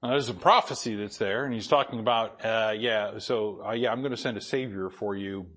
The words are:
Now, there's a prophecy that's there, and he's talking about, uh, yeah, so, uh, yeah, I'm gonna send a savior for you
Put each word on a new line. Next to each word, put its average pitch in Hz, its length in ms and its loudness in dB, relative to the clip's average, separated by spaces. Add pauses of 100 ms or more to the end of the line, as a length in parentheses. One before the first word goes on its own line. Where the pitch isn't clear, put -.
Now, 120 80 -2
there's 131 180 2
a 120 60 -2
prophecy 131 600 4
that's 104 200 -6
there, 107 280 0
and 131 100 -2
he's 110 140 -6
talking 135 320 2
about, 113 440 0
uh, 110 320 2
yeah, 107 420 0
so, 104 460 -2
uh, 104 60 -4
yeah, 117 220 0
I'm 123 100 -2
gonna 135 140 -2
send 120 200 -4
a 98 40 -6
savior 101 500 -4
for 101 240 -4
you 98 320 -6 (100)